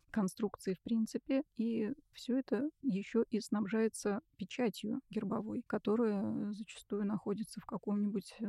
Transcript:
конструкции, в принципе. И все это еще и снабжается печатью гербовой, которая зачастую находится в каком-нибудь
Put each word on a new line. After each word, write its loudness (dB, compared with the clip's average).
конструкции, 0
в -6
принципе. 0
И 0
все -2
это 0
еще 2
и 0
снабжается 0
печатью -2
гербовой, 0
которая 2
зачастую -4
находится -2
в -20
каком-нибудь -2